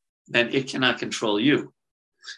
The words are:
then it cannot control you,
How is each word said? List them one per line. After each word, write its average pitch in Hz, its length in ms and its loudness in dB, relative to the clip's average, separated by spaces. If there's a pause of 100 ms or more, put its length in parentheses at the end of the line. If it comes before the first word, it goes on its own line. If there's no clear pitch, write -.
(280)
then 120 240 2
it 135 160 0
cannot 127 300 0
control 107 400 -2
you, 131 340 2 (640)